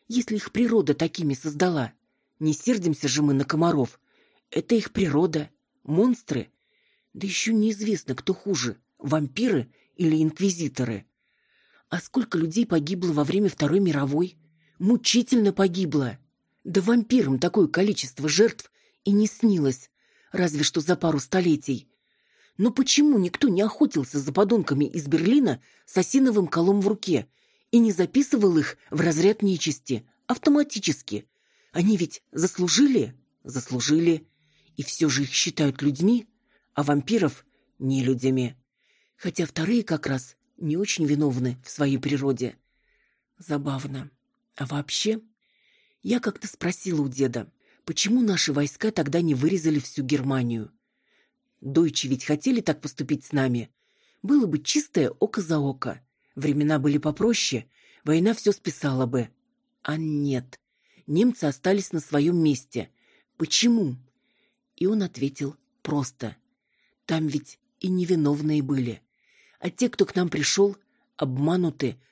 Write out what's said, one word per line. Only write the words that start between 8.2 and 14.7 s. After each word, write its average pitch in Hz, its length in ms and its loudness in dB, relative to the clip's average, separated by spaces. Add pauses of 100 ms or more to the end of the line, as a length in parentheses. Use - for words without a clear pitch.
хуже, 123 420 -4 (220)
вампиры 151 720 -2 (240)
или 156 260 2
инквизиторы. 156 840 -2 (840)
А 175 100 -6
сколько - 380 -4
людей 165 300 0
погибло 175 440 -2
во 147 120 2
время 180 260 2
Второй 151 300 0
мировой? 151 580 0 (400)